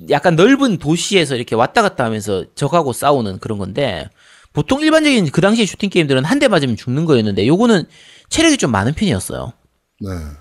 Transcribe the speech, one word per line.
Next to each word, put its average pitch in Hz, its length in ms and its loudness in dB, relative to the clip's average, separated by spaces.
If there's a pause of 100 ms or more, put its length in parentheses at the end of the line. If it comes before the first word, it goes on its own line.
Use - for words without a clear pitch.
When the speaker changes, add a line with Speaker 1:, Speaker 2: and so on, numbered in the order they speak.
(120)
Speaker 1:
약간 156 240 2
넓은 233 420 4
도시에서 156 580 0
이렇게 117 200 -4
왔다 127 260 2
갔다 185 240 0
하면서 104 480 -4
적하고 147 400 -2
싸우는 120 460 0
그런 104 180 -6
건데, 95 500 -4 (460)
보통 254 280 -2
일반적인 294 500 2
그 160 100 -2
당시의 214 240 2
슈팅 196 240 -4
게임들은 139 360 0
한 214 140 0
대 285 80 4
맞으면 143 280 0
죽는 135 300 -4
거였는데, 107 420 2
요거는 190 380 2 (440)
체력이 311 280 2
좀 156 140 0
많은 107 220 0
편이었어요. 123 600 -4 (480)
Speaker 2:
네. 101 80 -10 (320)